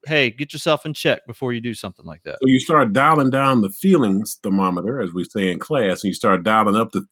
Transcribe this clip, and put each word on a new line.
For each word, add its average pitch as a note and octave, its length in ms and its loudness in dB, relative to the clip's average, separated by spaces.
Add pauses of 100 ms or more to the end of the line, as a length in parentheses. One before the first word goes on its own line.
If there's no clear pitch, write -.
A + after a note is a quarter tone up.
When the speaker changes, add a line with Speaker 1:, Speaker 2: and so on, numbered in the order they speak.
Speaker 1:
hey, C#3+ 260 0
get C3+ 200 -10
yourself D3+ 340 -2
in D#3 80 -8
check - 340 -2
before B2 260 -6
you A#2 80 -6
do A#2 140 -6
something F2 300 -16
like D#2+ 180 -18
that. D2 180 -12
Speaker 2:
So C3+ 60 2
you C3 120 4
start C3+ 320 2
dialing C#3 380 4
down C3+ 320 2
the G2 80 0
feelings A2 720 0
thermometer, F#2+ 580 -2
as F2+ 140 -6
we F2+ 120 -4
say F#2+ 260 -2
in E2+ 80 -4
class, G#2+ 440 -2
and G2+ 60 0
you F2+ 60 -4
start F#2+ 280 0
dialing G#2+ 320 2
up A2+ 160 0
the - 200 -4